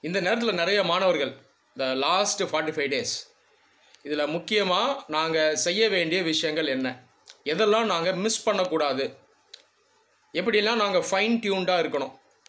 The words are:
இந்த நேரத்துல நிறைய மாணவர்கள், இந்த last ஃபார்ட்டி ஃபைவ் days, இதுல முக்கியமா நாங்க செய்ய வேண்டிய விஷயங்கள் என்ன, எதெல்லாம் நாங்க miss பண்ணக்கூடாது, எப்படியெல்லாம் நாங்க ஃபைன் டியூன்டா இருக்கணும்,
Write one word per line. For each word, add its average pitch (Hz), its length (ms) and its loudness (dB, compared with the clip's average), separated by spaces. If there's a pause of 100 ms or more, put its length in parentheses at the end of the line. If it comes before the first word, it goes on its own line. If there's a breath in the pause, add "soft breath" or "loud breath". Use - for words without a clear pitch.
இந்த 175 160 -2
நேரத்துல 220 340 0
நிறைய 180 300 2
மாணவர்கள், 170 480 2 (440)
இந்த 135 100 -2 (120)
last 185 460 0
ஃபார்ட்டி 156 300 -2
ஃபைவ் 143 180 -2
days, 123 220 -4 (880 soft breath)
இதுல 147 240 -2
முக்கியமா 180 520 0 (280)
நாங்க 160 300 0 (200)
செய்ய 180 300 0
வேண்டிய 170 340 0
விஷயங்கள் 156 500 -2
என்ன, 131 160 -2 (580)
எதெல்லாம் 208 440 2
நாங்க 170 260 0
miss 214 280 -2
பண்ணக்கூடாது, 160 600 0 (1300)
எப்படியெல்லாம் 208 480 2
நாங்க 190 200 2
ஃபைன் 214 360 2
டியூன்டா 190 400 0
இருக்கணும், 139 360 -2 (340)